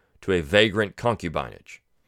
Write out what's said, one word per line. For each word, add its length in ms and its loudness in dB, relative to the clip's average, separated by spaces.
to 100 -4
a 80 2
vagrant 560 2
concubinage. 840 -6